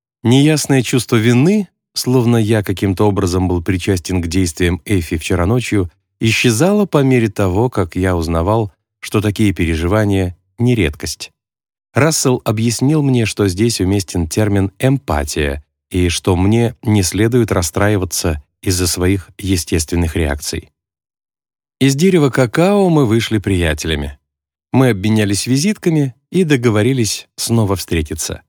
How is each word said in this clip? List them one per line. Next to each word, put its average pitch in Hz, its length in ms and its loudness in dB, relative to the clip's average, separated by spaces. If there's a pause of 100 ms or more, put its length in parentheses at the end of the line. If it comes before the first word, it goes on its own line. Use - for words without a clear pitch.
(240)
Неясное 139 580 4
чувство 123 320 -2
вины, 127 540 2 (260)
словно 120 420 2
я 110 280 0
каким-то 98 420 0
образом 92 400 0
был 90 160 -2
причастен 92 580 -2
к 85 60 -4
действиям 87 580 -2
Эффи 87 340 -2
вчера 87 280 -2
ночью, 107 420 -2 (300)
исчезало 135 680 2
по 143 180 2
мере 127 240 2
того, 101 420 0
как 90 240 -4
я 92 220 0
узнавал, 85 560 -2 (260)
что - 220 -4
такие 104 320 0
переживания — 90 840 0 (220)
не 123 160 2
редкость. - 560 -4 (640)
Рассел 135 500 0
объяснил 120 580 0
мне, 127 240 2
что 104 220 -2
здесь 104 320 -2
уместен 95 460 -2
термин 101 520 0
«эмпатия», 76 840 -2 (300)
и 87 160 0
что 92 280 -2
мне 110 460 2
не 104 200 2
следует 113 500 0
расстраиваться 92 880 -2 (200)
из-за 92 240 -2
своих 90 420 -2 (100)
естественных 87 800 -2
реакций. 80 540 -6 (1120)
Из 135 140 2
дерева 160 360 4
какао 180 580 2
мы 151 160 2
вышли 110 340 0
приятелями. 80 800 -2 (540)
Мы 127 180 4
обменялись 104 560 0
визитками 147 680 0 (160)
и 185 140 0
договорились 120 920 0
снова 107 400 0
встретиться. 80 720 -6